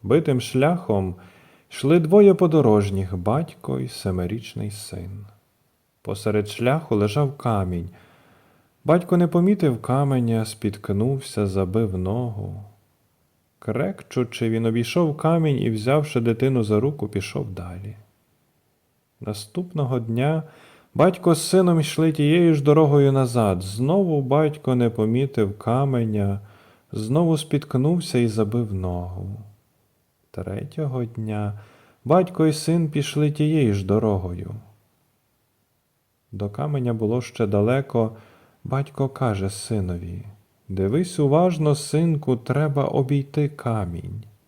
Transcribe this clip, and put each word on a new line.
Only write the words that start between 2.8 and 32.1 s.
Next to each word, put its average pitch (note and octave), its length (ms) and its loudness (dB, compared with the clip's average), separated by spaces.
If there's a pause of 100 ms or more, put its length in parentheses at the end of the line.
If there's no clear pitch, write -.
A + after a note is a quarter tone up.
батько A2 640 -4
й C2 80 -6
семирічний G2+ 840 -6
син. G2 540 -14 (760)
Посеред G#2 480 -2
шляху B2+ 460 -2
лежав A#2+ 420 0
камінь. F2+ 520 -4 (960)
Батько F3 340 2
не F3 100 4
помітив F3 540 2
каменя, B2 640 0
спіткнувся, G#2+ 1000 -4
забив F#2+ 500 -2
ногу. G2+ 680 -6 (960)
Крекчучи, B2 920 -4
він A2+ 160 -2
обійшов A#2 520 0
камінь D#3+ 440 2
і, A2+ 80 0
взявши C3 520 0
дитину A#2 420 0
за G#2 160 2
руку, C#3 280 -2
пішов G2+ 440 -6
далі. F#2 440 -12 (1200)
Наступного C3 800 -4
дня B2+ 440 -2 (500)
батько F3 420 4
з D3 60 -6
сином F3+ 380 4
йшли D#3 320 0
тією D#3 440 4
ж C#3+ 80 -2
дорогою C#3+ 480 6
назад. A#2+ 500 2
Знову C#3+ 600 0
батько C#3+ 540 0
не A#2+ 140 4
помітив A2+ 680 0
каменя, A2+ 840 0 (520)
знову D3+ 460 0
спіткнувся D3 800 -2
і A#2+ 100 4
забив A2 460 -2
ногу. F#2 560 -6 (1000)
Третього A#2+ 760 -6
дня G#2+ 540 -6 (460)
батько E3 420 2